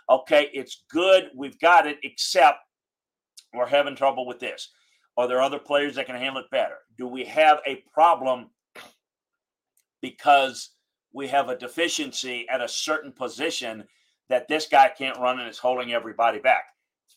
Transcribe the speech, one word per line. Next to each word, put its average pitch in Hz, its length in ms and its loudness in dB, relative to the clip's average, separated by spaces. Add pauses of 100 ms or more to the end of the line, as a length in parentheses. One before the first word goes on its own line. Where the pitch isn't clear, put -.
Okay, 147 440 2
it's 131 360 -14
good. 180 460 2
We've 135 240 -14
got 165 260 6
it, 147 180 -8
except 160 560 2 (920)
we're 123 120 -2
having 139 300 0
trouble 131 300 0
with - 140 -12
this. - 300 -10 (480)
Are 123 100 0
there 127 140 0
other 139 180 -2
players 143 360 -2
that 135 100 -6
can 127 100 -12
handle 131 280 -6
it - 80 -16
better? 110 260 -2 (200)
Do 127 100 -10
we 127 180 -10
have 151 400 4
a 135 180 -8 (100)
problem 131 580 2 (1500)
because 135 720 0 (420)
we 139 160 -10
have 139 200 0
a 127 80 -6
deficiency 131 920 -6
at 127 120 -4
a 117 60 -6
certain - 460 -6
position 123 720 -8 (440)
that 123 180 -2
this 156 200 -2
guy 139 280 6
can't 131 220 -6
run 127 220 -2
and 120 80 -10
it's 107 100 -16
holding 127 360 -2
everybody 113 460 0
back? 127 260 2 (520)